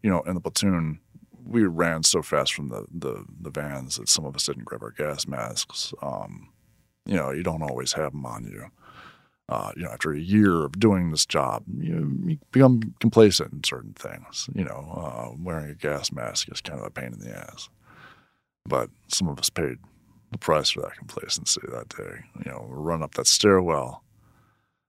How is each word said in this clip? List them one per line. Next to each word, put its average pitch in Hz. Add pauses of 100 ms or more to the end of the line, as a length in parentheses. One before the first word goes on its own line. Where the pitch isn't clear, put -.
you 110
know, 90
in 90
the 85
platoon, 82 (460)
we 117
ran 82
so -
fast 71
from 71
the, 52
the, 67 (160)
the 87
vans 69
that 60
some -
of 69
us -
didn't 64
grab 55
our 57
gas 73
masks. -
Um, 50 (560)
you -
know, 71
you 71
don't 80
always 64
have 76
'em 71
on 58
you. 52 (800)
Uh, 50
you -
know, 85
after 78
a 73
year 90
of 71
doing 98
this 78
job, 64 (120)
you, 143
you 165 (140)
become 127
complacent 110
in -
certain 53
things. -
You 95
know, 71
uh, 60
wearing 80
a -
gas 73
mask -
is -
kind -
of 50
a 50
pain 62
in 52
the 53
ass. - (1000)
But 64 (160)
some -
of 71
us -
paid 67 (520)
the -
price 76
for -
that -
complacency - (100)
that 58
day. - (260)
You 67
know, 55
we 64
run 80
up 73
that 78
stairwell, 85 (840)